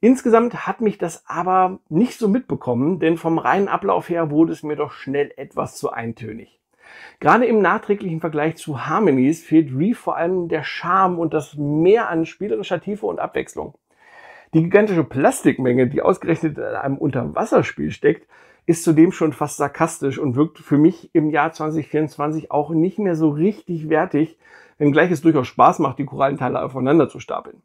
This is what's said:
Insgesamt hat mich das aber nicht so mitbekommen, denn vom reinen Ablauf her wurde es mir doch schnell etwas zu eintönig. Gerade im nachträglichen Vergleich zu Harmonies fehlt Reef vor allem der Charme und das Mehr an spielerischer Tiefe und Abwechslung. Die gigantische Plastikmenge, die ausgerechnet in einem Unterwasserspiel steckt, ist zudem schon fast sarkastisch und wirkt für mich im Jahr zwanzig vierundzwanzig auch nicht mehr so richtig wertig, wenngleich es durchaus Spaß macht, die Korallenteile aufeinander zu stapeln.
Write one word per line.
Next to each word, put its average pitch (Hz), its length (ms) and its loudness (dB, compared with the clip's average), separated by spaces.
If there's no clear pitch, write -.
Insgesamt 233 640 2
hat - 140 -6
mich 214 180 -2
das 170 300 -6
aber 185 500 0
nicht 196 300 0
so 233 80 -2
mitbekommen, 156 720 0
denn 165 180 0
vom 165 220 -2
reinen 175 300 0
Ablauf 180 400 -2
her 170 200 -2
wurde 160 260 2
es 156 100 -20
mir 151 100 -4
doch 143 160 -6
schnell 139 460 -4
etwas 139 400 -10
zu - 160 -6
eintönig. 113 640 -12
Gerade 214 260 4
im 220 160 4
nachträglichen 196 560 -2
Vergleich 156 380 -4
zu 131 320 -10
Harmonies 156 560 2
fehlt 156 280 4
Reef 180 240 0
vor - 200 -4
allem 175 320 -2
der 160 160 -4
Charme 180 560 0
und 165 120 -2
das 156 220 -4
Mehr 156 540 2
an 165 180 -2
spielerischer 196 540 -6
Tiefe 208 260 -8
und 175 140 -6
Abwechslung. - 540 -8
Die 160 100 4
gigantische 190 400 2
Plastikmenge, 131 800 2
die 143 160 -2
ausgerechnet 160 560 0
in 120 60 -8
einem 113 340 -6
Unterwasserspiel 123 960 -2
steckt, - 340 -2
ist 165 160 0
zudem 165 300 6
schon 156 200 -2
fast 143 260 -8
sarkastisch 143 600 -4
und 135 160 -4
wirkt 151 240 -2
für - 200 0
mich 160 360 2
im 151 160 2
Jahr 151 220 0
zwanzig 156 340 -6
vierundzwanzig 151 640 -4
auch 147 200 -2
nicht 165 280 0
mehr 196 160 0
so 160 140 2
richtig 160 600 -2
wertig, 156 480 0
wenngleich 151 340 4
es 147 80 -2
durchaus 147 260 2
Spaß - 320 4
macht, 139 220 -2
die 143 60 -4
Korallenteile 135 540 -2
aufeinander 131 480 2
zu - 120 -14
stapeln. - 440 -12